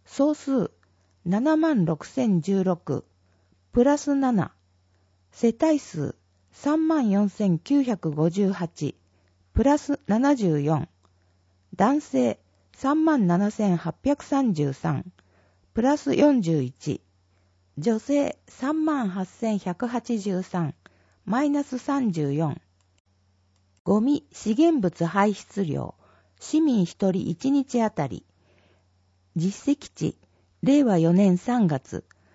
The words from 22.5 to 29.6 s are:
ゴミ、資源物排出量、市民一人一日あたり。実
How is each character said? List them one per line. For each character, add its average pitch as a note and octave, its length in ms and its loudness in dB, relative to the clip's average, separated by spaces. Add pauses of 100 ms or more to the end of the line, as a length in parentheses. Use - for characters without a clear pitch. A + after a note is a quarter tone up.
ゴ G3+ 160 2
ミ、 C4+ 320 0
資 - 240 -4
源 D#4+ 240 4
物 E3+ 260 -2
排 G3 280 0
出 - 320 -8
量、 C#3 300 -6 (440)
市 - 220 -2
民 A#3+ 240 2
一 F#3+ 260 -2
人 F3+ 160 -4
一 E3+ 220 -4
日 C4+ 320 0
あ G#3+ 80 0
た D3+ 160 -4
り。 G#2+ 200 -10 (1080)
実 G3 400 -2